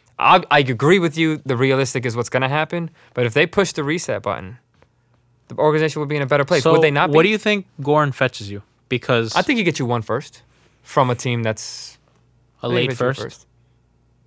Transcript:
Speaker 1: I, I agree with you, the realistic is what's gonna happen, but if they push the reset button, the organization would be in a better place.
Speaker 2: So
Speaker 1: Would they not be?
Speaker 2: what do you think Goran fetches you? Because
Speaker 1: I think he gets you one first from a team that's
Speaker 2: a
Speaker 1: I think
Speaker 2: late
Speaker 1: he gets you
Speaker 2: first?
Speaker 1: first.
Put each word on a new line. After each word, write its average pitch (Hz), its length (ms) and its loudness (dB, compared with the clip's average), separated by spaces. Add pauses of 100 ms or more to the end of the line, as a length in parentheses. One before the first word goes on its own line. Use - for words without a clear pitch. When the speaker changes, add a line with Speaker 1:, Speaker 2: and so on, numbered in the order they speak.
(180)
Speaker 1:
I, 170 320 4
I 147 100 4
agree 135 380 2
with 160 200 0
you, 160 280 0
the 139 100 -2
realistic 131 500 0
is 113 100 -6
what's 120 140 -6
gonna 131 200 0
happen, 160 400 -4 (240)
but 123 140 -2
if 113 80 -6
they 156 100 4
push 185 280 0
the 156 100 -4
reset 139 400 -4
button, 95 340 -8 (920)
the 139 80 -16
organization 151 420 0
would 143 100 -6
be 151 60 -4
in 143 80 -2
a - 40 -6
better 143 180 2
place. 147 180 2
Speaker 2:
So 160 80 4
Speaker 1:
Would 165 100 6
they 156 100 4
not 147 200 2
be? 143 40 4
Speaker 2:
what 165 80 8
do 196 60 4
you 214 80 0
think 208 300 -2 (140)
Goran 147 320 2
fetches 110 360 -4
you? 101 140 -12 (260)
Because 117 460 -2
Speaker 1:
I 180 80 2
think 269 140 0
he 220 60 0
gets 165 140 -2
you 139 80 -4
one 117 160 -2
first - 400 -8 (400)
from 135 300 2
a 120 40 0
team 120 280 -4
that's - 560 -8 (640)
Speaker 2:
a - 20 -4
Speaker 1:
I 120 40 -4
think 123 60 -2
Speaker 2:
late 120 60 0
Speaker 1:
he 127 60 0
gets 127 120 -4
you 123 60 0
Speaker 2:
first? 135 160 -2
Speaker 1:
first. - 220 -14 (840)